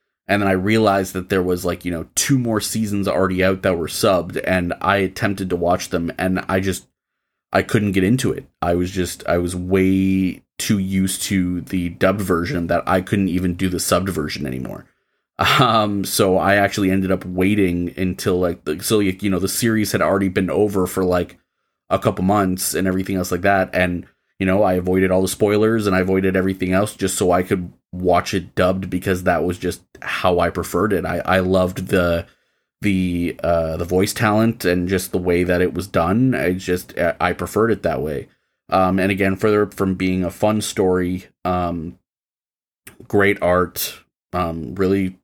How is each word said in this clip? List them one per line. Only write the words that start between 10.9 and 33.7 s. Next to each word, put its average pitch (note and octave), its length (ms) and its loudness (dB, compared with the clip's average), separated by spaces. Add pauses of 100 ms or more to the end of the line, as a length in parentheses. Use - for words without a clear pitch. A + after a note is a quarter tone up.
to F2+ 380 0
the F2+ 280 -4
dubbed F#2+ 320 0
version F2 460 -2
that E2+ 200 0
I F#2+ 140 2
couldn't G2 280 0
even F2+ 260 0
do F#2+ 140 -2
the F2 80 -4
subbed F#2 320 0
version D2+ 360 -6
anymore. B1+ 400 -8 (720)
Um, G#2+ 440 2
so F#2 340 2
I F#2 180 4
actually G2+ 340 2
ended F#2+ 220 2
up F#2 120 -2
waiting F#2 720 0
until, F#2 440 -2
like, F2 260 -2
the, D2+ 180 -4
so, A2 160 2
you, F#2+ 200 0
you G2+ 100 -2
know, F#2+ 80 0
the F#2 100 -2
series A2 440 0
had F#2+ 100 0
already F#2+ 280 2
been F#2 200 -2
over G2 380 0
for, F#2+ 160 -2
like, F2+ 360 -2 (520)
a F#2+ 80 0
couple F#2+ 260 -2
months F#2+ 480 0
and F#2 140 0
everything F#2+ 280 -2
else F2+ 160 -4
like F2 100 -4
that, F#2+ 320 2
and, F2+ 340 -2 (320)
you F#2+ 80 0
know, G2 160 4
I F#2 100 2
avoided F#2 380 2
all F#2 100 2
the F#2+ 60 0
spoilers G#2+ 600 2
and F#2 80 2
I F#2 40 4
avoided F#2 360 2
everything F#2 380 0
else G2+ 220 0
just F#2+ 200 -2
so F2+ 160 2
I F2+ 120 2
could F2+ 280 -2 (200)
watch F2+ 420 0
it F2+ 220 -4
dubbed, F#2+ 340 0
because F2+ 340 -2
that F2 200 0
was F2+ 160 -2
just F2 220 -4 (200)
how - 380 0
I F2 100 2
preferred F2+ 420 -2
it. E2+ 140 0
I, F2 140 -4
I F#2 200 2
loved F#2 480 0
the, F2 380 0 (560)
the, F2+ 600 -2
uh, E2 340 0